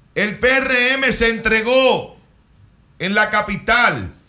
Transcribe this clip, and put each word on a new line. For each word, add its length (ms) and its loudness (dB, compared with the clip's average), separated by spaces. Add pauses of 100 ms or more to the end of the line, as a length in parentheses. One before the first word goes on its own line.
(160)
el 240 -2
P 100 2
R 440 0
M 200 0
se 160 0
entregó 880 0 (800)
en 160 -4
la 160 2
capital 840 -2 (160)